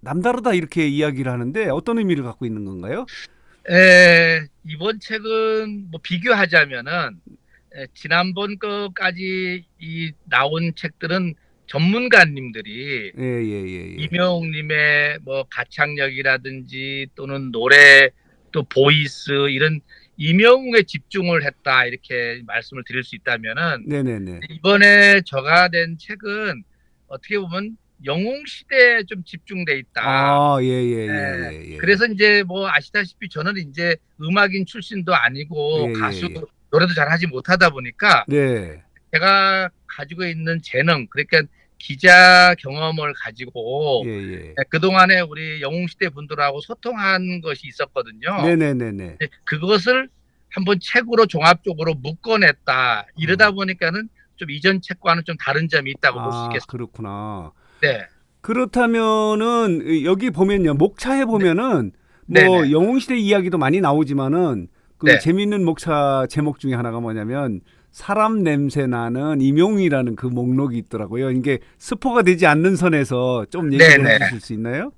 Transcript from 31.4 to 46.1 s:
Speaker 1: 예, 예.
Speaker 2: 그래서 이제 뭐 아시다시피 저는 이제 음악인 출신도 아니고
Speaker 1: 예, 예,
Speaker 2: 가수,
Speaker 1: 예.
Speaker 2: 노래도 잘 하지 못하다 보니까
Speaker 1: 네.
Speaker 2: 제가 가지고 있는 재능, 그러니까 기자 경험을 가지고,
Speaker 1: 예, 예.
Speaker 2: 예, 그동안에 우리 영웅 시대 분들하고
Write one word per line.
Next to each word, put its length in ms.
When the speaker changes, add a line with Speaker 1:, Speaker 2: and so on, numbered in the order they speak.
Speaker 1:
예, 200
예. 60
Speaker 2:
그래서 280
이제 360
뭐 260
아시다시피 600
저는 280
이제 380
음악인 460
출신도 480
아니고 720
Speaker 1:
예, 80
예, 60
Speaker 2:
가수, 280
Speaker 1:
예. 120
Speaker 2:
노래도 220
잘 160
하지 180
못하다 420
보니까 560
Speaker 1:
네. 560
Speaker 2:
제가 580
가지고 380
있는 380
재능, 480
그러니까 320
기자 800
경험을 560
가지고, 920
Speaker 1:
예, 40
예. 400
Speaker 2:
예, 40
그동안에 520
우리 420
영웅 240
시대 220
분들하고 520